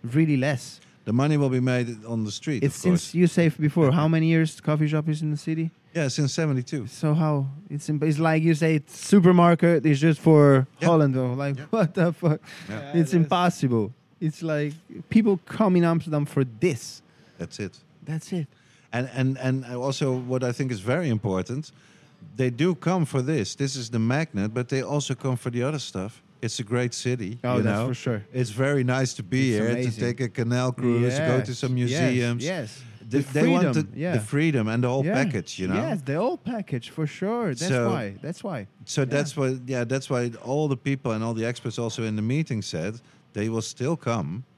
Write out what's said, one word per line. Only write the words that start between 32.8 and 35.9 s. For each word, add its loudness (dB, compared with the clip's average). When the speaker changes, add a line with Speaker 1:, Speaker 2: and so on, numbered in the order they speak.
Speaker 2:
They, 0
Speaker 1:
The -6
Speaker 2:
they 2
want 4
Speaker 1:
freedom, -2
Speaker 2:
the, -12
Speaker 1:
yeah. -4
Speaker 2:
the 2
freedom 0
and 0
the 2
whole 0
Speaker 1:
Yeah. -2
Speaker 2:
package, -4
you -4
know? 0
Speaker 1:
Yes, -2